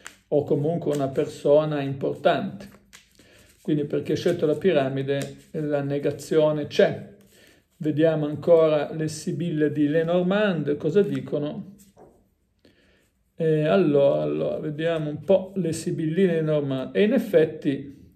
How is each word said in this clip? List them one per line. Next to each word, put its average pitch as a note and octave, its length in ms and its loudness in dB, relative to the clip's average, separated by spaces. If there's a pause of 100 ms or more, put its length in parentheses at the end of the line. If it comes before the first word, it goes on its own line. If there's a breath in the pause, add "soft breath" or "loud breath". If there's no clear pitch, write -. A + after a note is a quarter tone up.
(320 loud breath)
o D3 120 4
comunque D3+ 520 -2
una C#3 120 -2
persona D3 720 0
importante. C#3 960 -4 (840 soft breath)
Quindi D3+ 220 -2
per D3 180 -4
chi D3+ 120 -4
ha - 20 0
scelto F3 300 0
la D#3 100 2
piramide C#3 800 -2 (160)
la D3 300 -4
negazione C#3+ 840 0
c'è. - 500 0 (640 soft breath)
Vediamo D#3 440 2
ancora D3+ 680 2
le D#3 160 -4
sibille D3+ 640 -2
di C#3+ 160 2
Lenormand, E3+ 880 0
cosa D3+ 260 2
dicono. C#3+ 760 -4 (1600 soft breath)
Eh, D#3 260 0
allora, D3+ 600 4
allora, D3+ 360 -4
vediamo D#3 500 -4
un D3+ 120 -8
po' F#3+ 340 2
le D#3 160 -2
sibilline E3 600 0
di - 60 0
Lenormand. C#3+ 540 -2
E G3 100 4
in A3 100 4
effetti - 1040 0